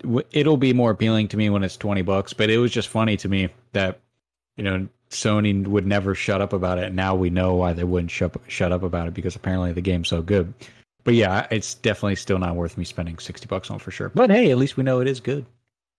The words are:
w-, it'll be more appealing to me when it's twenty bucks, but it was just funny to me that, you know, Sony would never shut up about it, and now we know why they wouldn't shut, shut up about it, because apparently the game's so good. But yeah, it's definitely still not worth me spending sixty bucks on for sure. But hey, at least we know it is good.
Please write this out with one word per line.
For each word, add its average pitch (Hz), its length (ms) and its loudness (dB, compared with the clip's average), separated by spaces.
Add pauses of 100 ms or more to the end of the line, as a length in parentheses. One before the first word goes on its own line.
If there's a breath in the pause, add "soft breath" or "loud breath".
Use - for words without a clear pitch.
w-, 120 320 -2
it'll 147 260 4
be 127 160 4
more 120 160 4
appealing 110 380 2
to 104 100 -4
me 107 100 2
when 101 160 2
it's 90 140 -6
twenty 101 240 -2
bucks, 98 320 -2
but 107 160 2
it 113 80 4
was 120 120 2
just - 180 -4
funny 110 300 0
to 98 100 -6
me 95 200 0 (240)
that, 95 280 0 (560)
you 104 80 -8
know, 95 220 -2 (220)
Sony 104 580 2
would 98 200 0
never 98 280 0
shut 98 280 -2
up 101 100 -4
about 90 240 0
it, 90 80 -2
and 95 120 -6
now 95 180 2
we 92 160 2
know 92 240 2
why 90 180 2
they 85 120 -4
wouldn't 87 260 0
shut, - 260 -2 (100)
shut 87 260 -2
up 90 100 -2
about 85 260 -4
it, 85 60 -8
because 92 220 -6
apparently 92 360 -2
the 87 80 -4
game's 87 280 -2
so 85 120 -2
good. 92 320 0 (520 loud breath)
But 120 100 4
yeah, 104 360 4
it's 110 240 -4
definitely 101 420 -2
still 95 220 -2
not 87 180 -2
worth 85 200 -4
me 87 80 -4
spending 85 340 -8
sixty - 280 -14
bucks 95 240 -6
on 104 80 -10
for - 120 -14
sure. 95 200 -8
But 208 200 4
hey, 208 200 6
at 123 80 4
least 135 180 0
we 131 80 0
know 131 160 2
it 131 80 0
is 127 120 -4
good. 135 260 -6 (520)